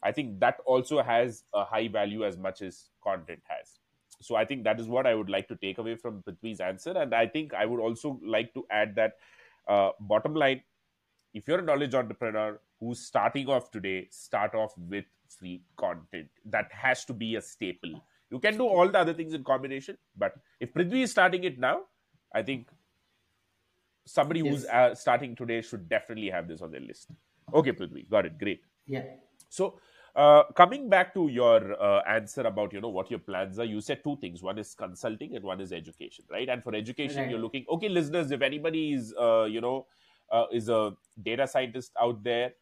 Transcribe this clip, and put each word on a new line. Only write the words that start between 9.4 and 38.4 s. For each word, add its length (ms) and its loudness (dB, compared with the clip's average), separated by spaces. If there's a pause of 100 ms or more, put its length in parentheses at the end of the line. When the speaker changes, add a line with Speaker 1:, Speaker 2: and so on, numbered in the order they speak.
Speaker 1:
uh, 320 4
bottom 360 0
line, 280 2 (680)
if 160 -14
you're 100 2
a 40 -2
knowledge 320 0
entrepreneur 680 -2 (180)
who's 220 -8
starting 480 0
off 220 0
today, 400 -6
start 440 -4
off 220 -2
with 280 -8 (240)
free 340 -14 (140)
content. 520 -6 (160)
That 260 -4
has 360 -2
to 60 -10
be 240 -6
a 40 -4
staple. 640 -10 (280)
You 80 -10
can 180 0
do 100 0
all 220 6
the 100 4
other 160 2
things 200 -10
in 80 -8
combination, 540 -4 (200)
but 180 -2 (260)
if 120 -8
Prithvi 300 0
is 80 -2
starting 340 4
it 140 -4
now, 240 0 (500)
I 100 0
think 260 -8 (1400)
somebody 340 0
who's, 240 -2
Speaker 2:
Yes. 80 -6
Speaker 1:
uh, 220 6
starting 400 0
today 260 -4
should 280 -12
definitely 420 -4
have 160 -4
this 160 -12
on 80 -12
their 100 -12
list. 300 -18 (420)
Okay, 200 4
Prithvi, 360 -10
got 180 4
it. 120 -10
Great. 240 -4 (240)
Speaker 2:
Yeah. 180 -8 (440)
Speaker 1:
So, 320 -4 (340)
uh, 300 12 (100)
coming 340 6
back 260 4
to 140 2
your, 540 6
uh, 240 6
answer 360 -2
about, 300 -2
you 80 -10
know, 80 -6
what 220 -4
your 100 -4
plans 380 -6
are, 60 -2
you 160 -6
said 240 -6
two 140 -4
things. 240 -12
One 160 -6
is 160 -12
consulting 600 -10
and 80 -12
one 160 -6
is 120 -10
education, 580 -14
right? 180 -6
And 140 -4
for 120 -8
education, 480 -6
Speaker 2:
Right. 80 -6
Speaker 1:
you're 160 -4
looking, 220 -10
okay, 200 -2
listeners, 420 -2
if 120 -2